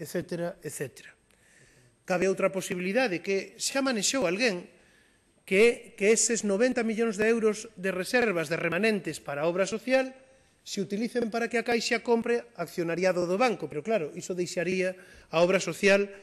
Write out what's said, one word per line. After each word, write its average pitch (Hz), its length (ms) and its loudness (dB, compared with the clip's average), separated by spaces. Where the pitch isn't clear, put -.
etcétera, 170 640 -6
etcétera. - 480 -12
Cabe 180 160 2
outra 190 240 2
posibilidade, 190 720 -2
que 196 400 -4
xa 277 240 -2
manexou 254 400 0
alguén, 185 400 0
que 190 160 2
é 233 80 8
que 196 160 0
eses 220 320 2
noventa 214 400 2
millóns 220 400 -2
de 220 80 2
euros 214 480 0
de 185 160 -4
reservas 180 560 0
de 160 80 0
remanentes 170 640 0
para 143 240 -4
a 165 60 2
obra 185 180 0
social 262 480 0
se - 200 -6
utilicen 226 480 -4
para 233 160 -2
que 233 80 -4
a 226 80 0
Caixa 233 400 0
compre 233 400 0
accionariado 175 680 0
do 185 160 0
banco, 214 320 2
pero 151 120 -8
claro, 180 300 -2
iso 180 220 -8
deixaría 185 600 -2
a 160 80 2
obra 180 200 4
social 196 480 4